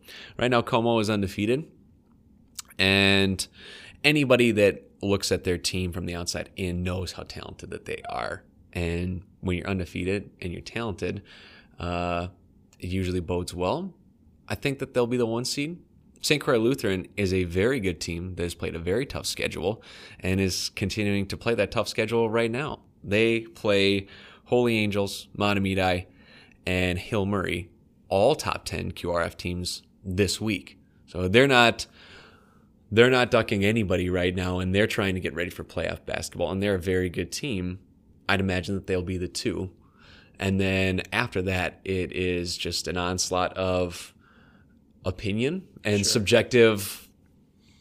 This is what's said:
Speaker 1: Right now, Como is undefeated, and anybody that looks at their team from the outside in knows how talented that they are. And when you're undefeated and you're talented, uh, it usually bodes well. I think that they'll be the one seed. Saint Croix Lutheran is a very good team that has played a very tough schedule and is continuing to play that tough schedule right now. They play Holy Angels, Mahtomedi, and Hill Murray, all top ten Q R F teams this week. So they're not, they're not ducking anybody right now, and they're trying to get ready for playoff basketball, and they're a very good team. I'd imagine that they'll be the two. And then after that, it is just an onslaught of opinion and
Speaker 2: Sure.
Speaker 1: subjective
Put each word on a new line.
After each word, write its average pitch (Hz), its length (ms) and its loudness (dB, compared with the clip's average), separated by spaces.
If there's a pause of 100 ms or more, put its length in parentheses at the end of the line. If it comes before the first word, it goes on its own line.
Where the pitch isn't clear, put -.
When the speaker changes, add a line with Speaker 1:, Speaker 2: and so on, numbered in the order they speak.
(380)
Speaker 1:
Right 123 140 2
now, 120 100 4
Como 117 380 2
is 107 100 0
undefeated, 104 560 0 (1120)
and 98 720 4 (560)
anybody 127 480 4
that 101 320 4 (180)
looks 98 300 0
at 92 120 0
their 90 140 0
team 90 340 -4
from 87 140 -8
the 87 100 -6
outside 87 400 -6
in 90 280 -4
knows 90 300 -4
how - 100 -12
talented - 480 -14
that - 140 -12
they - 240 -8
are. - 340 -8 (300)
And 90 500 -4 (180)
when 90 160 -2
you're 82 100 -6
undefeated 92 600 -4 (120)
and 90 100 -6
you're 82 100 -10
talented, 101 600 -6 (580)
uh, 87 480 -2 (520)
it 92 100 -8
usually 92 300 -2
bodes 87 340 -4
well. 117 400 -2 (540)
I 107 80 -4
think 139 240 -4
that 135 140 -8
they'll 123 140 2
be 123 100 -2
the 120 80 2
one 117 200 -2
seed. 151 320 -6 (440)
Saint 147 200 2
Croix 131 160 2
Lutheran 110 580 0
is 95 180 0
a 92 100 2
very 95 360 0
good 92 220 -2
team 87 340 -8
that 87 80 -4
has 87 120 -4
played 82 200 -6
a 85 40 -6
very 98 260 -2
tough - 220 -8
schedule - 560 -4 (360)
and 95 200 0
is 95 300 -2
continuing 101 580 -2
to 90 100 -8
play 117 180 0
that 101 160 0
tough 110 160 -2
schedule 113 420 0
right 117 220 2
now. 123 280 -6 (240)
They 113 380 2
play 98 680 2 (380)
Holy 120 320 2
Angels, 101 500 -2 (100)
Mahtomedi, 95 720 2 (580)
and 90 320 0
Hill 98 300 -2
Murray, 87 420 -4 (400)
all 110 260 4
top - 300 -6
ten 90 260 -6
Q 85 200 -6
R 85 100 0
F 87 160 -4
teams 90 460 -8 (200)
this 95 380 -2
week. - 380 -4 (260)
So 92 220 -4
they're 120 200 6
not, 120 380 6 (1040)
they're 120 200 8
not 123 180 4
ducking 110 340 2
anybody 95 460 2
right 90 240 2
now, 90 260 -2
and 92 140 0
they're 107 140 4
trying 98 260 0
to 92 80 -4
get 71 140 -4
ready 87 160 -4
for 82 120 -10
playoff 85 420 -6
basketball, - 460 -4
and 95 100 -2
they're 101 140 2
a 90 40 0
very 92 300 0
good 85 220 -6
team. 95 480 -6 (480)
I'd 95 120 4
imagine 95 340 0
that 92 140 -6
they'll 92 160 0
be 92 140 -4
the 87 100 -4
two. 92 420 -4 (720)
And 95 200 0
then 95 440 2 (100)
after 107 300 -2
that, 92 400 -2
it 92 280 -2
is 90 460 -2
just - 300 -6
an 85 100 -4
onslaught 90 580 -2
of 90 580 -2 (920)
opinion 117 640 -4 (160)
and 104 140 2
Speaker 2:
Sure. 101 60 0
Speaker 1:
subjective 110 1040 4 (720)